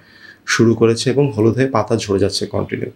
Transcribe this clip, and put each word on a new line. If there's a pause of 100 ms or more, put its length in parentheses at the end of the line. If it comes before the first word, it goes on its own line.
(460)
শুরু
করেছে
এবং
হলুদ
হয়ে
পাতা
ঝরে
যাচ্ছে
কন্টিনিউ।